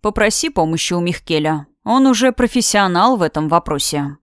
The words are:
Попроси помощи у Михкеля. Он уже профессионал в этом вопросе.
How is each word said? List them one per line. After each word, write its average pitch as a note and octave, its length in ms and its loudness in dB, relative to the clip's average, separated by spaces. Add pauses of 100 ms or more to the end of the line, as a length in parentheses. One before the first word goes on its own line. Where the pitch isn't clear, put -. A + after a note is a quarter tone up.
Попроси G#3+ 480 -2
помощи E3 440 -2
у F3 60 0
Михкеля. D#3 680 -2 (160)
Он C4 240 2
уже B3+ 240 2
профессионал G#3+ 840 2
в F#3 40 0
этом D#3 280 -2
вопросе. C#3+ 680 -2 (120)